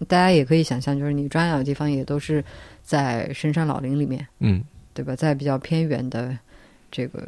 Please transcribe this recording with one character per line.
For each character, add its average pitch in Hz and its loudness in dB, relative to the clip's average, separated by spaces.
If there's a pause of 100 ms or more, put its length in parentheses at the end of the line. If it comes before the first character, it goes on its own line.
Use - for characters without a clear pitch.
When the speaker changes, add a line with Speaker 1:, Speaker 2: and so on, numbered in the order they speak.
Speaker 1:
大 180 2
家 180 6
也 165 6
可 127 2
以 165 6
想 131 0
象， 139 0
就 143 -2
是 147 0
你 143 -2
抓 165 2
鸟 165 0
的 135 0
地 139 -2
方 147 -2
也 139 0
都 147 -2
是 147 0 (380)
在 131 0
深 151 -2
山 160 2
老 131 -2
林 135 -2
里 147 0
面， 135 -6 (120)
Speaker 2:
嗯。 104 2 (320)
Speaker 1:
对 135 -6
吧？ 131 -4
在 151 2
比 135 -4
较 135 0
偏 160 0
远 127 -2
的 123 -4 (540)
这 - -6
个 - -12